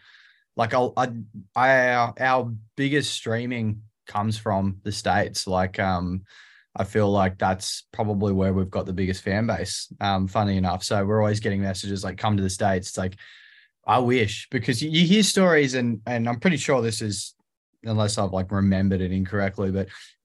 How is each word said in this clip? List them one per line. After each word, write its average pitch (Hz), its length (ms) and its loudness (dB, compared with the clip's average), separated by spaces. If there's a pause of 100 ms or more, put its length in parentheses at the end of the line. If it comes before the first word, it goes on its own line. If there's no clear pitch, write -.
(560)
like, 117 160 0
I'll, 127 240 2
I, 123 160 0 (420)
I, 127 360 4
our, 120 280 0
our 127 360 0 (220)
biggest 139 360 0
streaming 113 720 -4 (240)
comes 107 320 -2
from 98 460 0
the 104 80 -6
States. - 540 0
Like, 92 320 0
um, 92 460 -2 (500)
I 98 100 -2
feel 104 260 2
like 95 280 2
that's - 540 -2
probably 104 400 0
where 95 220 2
we've 95 160 0
got 95 160 -4
the 95 80 -6
biggest 92 280 -2
fan 104 240 0
base, - 540 -4
um, 98 260 0
funny 101 300 0
enough. 92 260 0
So 101 220 0
we're 107 160 2
always 104 200 2
getting 101 200 -2
messages 98 440 -4
like, 92 120 -8
"Come 107 220 0
to 95 40 0
the 95 80 0
States." 95 380 -2
It's - 100 -12
like, 92 180 -4 (720)
"I 110 120 4
wish," 120 520 0
because 120 320 -2
you, 151 80 -4
you 165 160 4
hear 208 160 6
stories 160 520 4
and, 117 320 0
and 117 200 -2
I'm 117 140 -2
pretty 175 160 2
sure 139 240 2
this 113 220 -2
is, 101 320 -6 (500)
unless 107 320 0
I've, 98 160 0
like, 92 180 -2
remembered 98 520 2
it 90 100 -2
incorrectly, 95 580 -2
but 95 180 -2 (360)